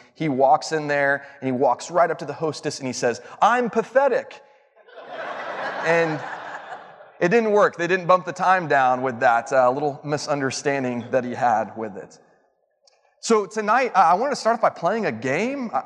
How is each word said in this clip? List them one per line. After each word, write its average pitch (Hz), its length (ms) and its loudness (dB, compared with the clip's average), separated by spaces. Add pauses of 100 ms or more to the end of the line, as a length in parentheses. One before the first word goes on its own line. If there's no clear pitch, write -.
(120)
he 160 160 -4
walks 135 440 2
in 156 140 -4
there, 143 400 0 (140)
and 131 60 -8
he 131 60 0
walks 123 380 0
right 170 200 4
up 156 80 -4
to 160 80 -8
the 139 80 -8
hostess, 151 440 -6
and 135 80 -8
he 127 60 -4
says, 117 300 -2 (180)
"I'm 233 300 4
pathetic." 240 720 0 (680)
<laughs> - 800 -10
And 165 340 0 (1000)
it 175 120 2
didn't 220 220 2
work. 196 240 4
They 170 100 -4
didn't 175 200 -2
bump 180 200 4
the 170 80 -8
time 180 340 2
down 131 320 4
with 127 200 -4
that, 120 300 2
uh, 131 200 6
little 139 340 -2
misunderstanding 139 1040 -2
that 127 140 0
he 123 80 -6
had 110 420 0
with 110 220 -8
it. - 220 -16 (1000)
So 214 240 2
tonight, 220 520 0
uh, 185 40 8
I 170 140 6
wanted 247 160 0
to 247 60 -2
start 226 180 0
off 226 60 -4
by 165 100 4
playing 196 360 -2
a 151 40 0
game. 196 640 -2
I, 131 120 -2